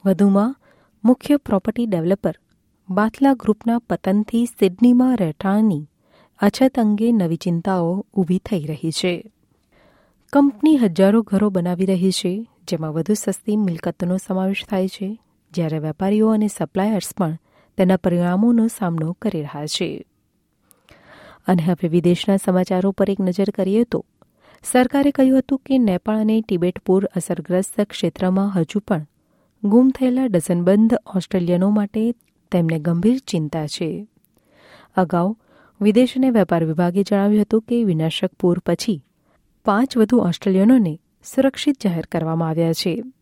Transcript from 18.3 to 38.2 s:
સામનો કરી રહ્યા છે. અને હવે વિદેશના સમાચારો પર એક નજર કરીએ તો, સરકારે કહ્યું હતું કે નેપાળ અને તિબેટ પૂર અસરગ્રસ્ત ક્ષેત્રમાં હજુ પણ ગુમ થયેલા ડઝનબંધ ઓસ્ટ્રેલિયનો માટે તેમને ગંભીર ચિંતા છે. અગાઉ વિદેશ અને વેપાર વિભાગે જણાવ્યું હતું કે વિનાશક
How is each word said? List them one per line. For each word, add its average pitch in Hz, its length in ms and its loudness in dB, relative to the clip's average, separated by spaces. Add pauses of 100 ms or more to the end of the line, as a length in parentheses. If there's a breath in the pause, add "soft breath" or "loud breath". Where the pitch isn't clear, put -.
સામનો 170 560 -4
કરી 202 160 -4
રહ્યા 147 280 -10
છે. 156 400 -8 (1400 soft breath)
અને 180 160 2
હવે 175 260 -2
વિદેશના 175 480 2
સમાચારો 185 560 0
પર 196 180 0
એક 196 100 -4
નજર 190 300 0
કરીએ 202 340 0
તો, - 220 -4 (560 soft breath)
સરકારે 277 480 2
કહ્યું 262 280 2
હતું 262 280 -2
કે 269 120 0
નેપાળ 214 380 0
અને 220 240 2
તિબેટ 180 380 -2
પૂર 190 260 0
અસરગ્રસ્ત 180 760 -4
ક્ષેત્રમાં 190 800 -2
હજુ 202 200 -2
પણ 156 260 -4 (580)
ગુમ 240 260 4
થયેલા 262 360 0
ડઝનબંધ 190 680 2 (220)
ઓસ્ટ્રેલિયનો 180 540 0
માટે 214 420 -2 (400)
તેમને 165 260 0
ગંભીર 175 400 0
ચિંતા 156 480 -4
છે. 175 400 -8 (920 soft breath)
અગાઉ 185 400 0 (460 soft breath)
વિદેશ 226 340 4
અને 262 140 2
વેપાર 175 340 2
વિભાગે 175 380 0
જણાવ્યું 208 400 2
હતું 220 200 0
કે 240 220 -2
વિનાશક 160 500 -2